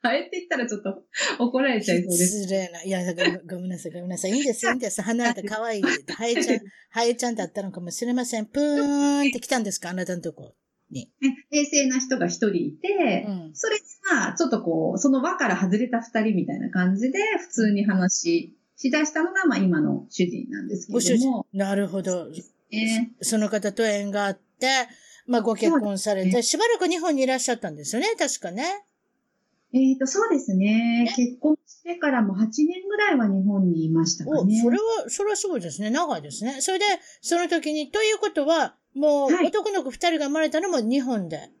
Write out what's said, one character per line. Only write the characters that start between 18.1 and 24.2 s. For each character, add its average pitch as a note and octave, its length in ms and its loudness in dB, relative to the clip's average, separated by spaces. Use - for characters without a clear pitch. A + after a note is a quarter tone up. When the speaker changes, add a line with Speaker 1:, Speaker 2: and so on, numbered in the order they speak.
Speaker 1:
し、 E3+ 380 -2
し B3+ 160 -2
だ D4+ 160 2
し - 40 -6
た D#4 120 0
の F#4+ 100 -2
が、 F#4+ 120 0
ま A#3+ 100 4
あ、 - 20 0
今 F3+ 240 2
の C#3+ 280 0
主 F3+ 180 0
人 - 240 -8
な G2+ 100 -8
ん - 60 -10
で G3+ 80 -6
す F3+ 100 -8
け G#3 80 -10
れ A#3+ 60 2
ど A#3+ 320 4
も。 A3+ 80 -2
Speaker 2:
ご - 80 -8
主 - 40 -20
人。 G3 60 -6
な G3 160 0
る G3 140 0
ほ F#3 160 -4
ど。 F3+ 260 -4
Speaker 1:
え G#3+ 60 -6
え。 A3+ 340 0
Speaker 2:
そ、 - 100 -4
そ A3 80 2
の G#3 100 0
方 G3+ 240 -2
と A3+ 100 0
縁 G3+ 280 0
が G3+ 160 0